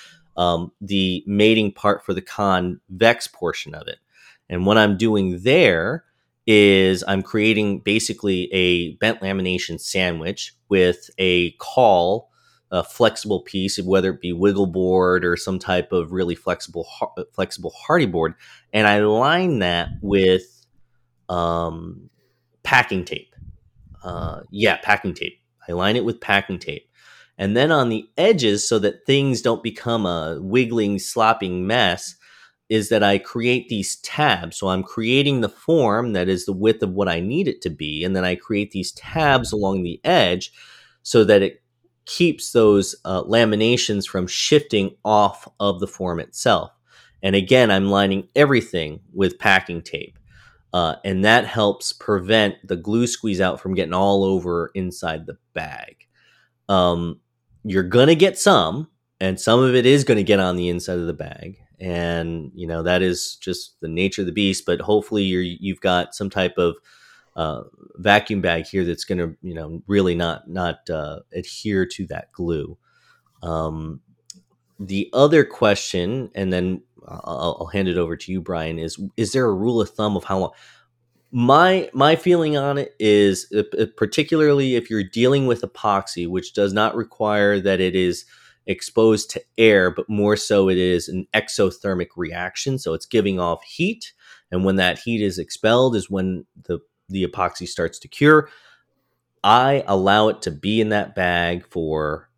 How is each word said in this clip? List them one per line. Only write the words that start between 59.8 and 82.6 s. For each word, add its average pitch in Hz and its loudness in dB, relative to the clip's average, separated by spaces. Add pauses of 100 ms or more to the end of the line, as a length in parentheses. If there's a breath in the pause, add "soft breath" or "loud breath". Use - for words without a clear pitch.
is 139 6
gonna 107 2
get 101 4
on 90 0
the 87 -2
inside 87 -4
of 85 -4
the 82 -6
bag. 80 -14 (200)
And, 85 -6
you 87 -12
know, 82 -6
that 90 2
is 90 -4
just - -10
the 82 -10
nature 92 -4
of 92 -2
the 87 -6
beast, 95 -2
but 87 -2
hopefully 104 0
you're, 92 -2
you've 87 -8
got 90 -2
some 101 -6
type 92 -2
of, 85 0 (600 soft breath)
uh, 76 -6 (320)
vacuum 104 2
bag 85 -2
here 92 -4
that's 85 -6
gonna, 85 -4
you 90 -12
know, 80 -12
really 95 2
not, 85 -4
not, 87 -6
uh, 76 -8 (140)
adhere 92 -4
to 92 -10
that - -12
glue. 82 -6 (640)
Um, 80 -6 (800)
the 98 -6
other 147 6
question, 101 -2
and 95 -2
then 90 -2 (220)
I'll, 80 -6
I'll 82 -8
hand 98 -2
it 85 -2
over 82 -2
to - -12
you, 92 -4
Brian, 82 -6
is, 80 -8 (200)
is 107 -2
there 127 2
a 107 2
rule 113 0
of - -2
thumb 107 -2
of 87 -4
how 95 -2
long? 92 -4 (800 soft breath)
My, 156 4
my 147 4
feeling 165 2
on 139 -2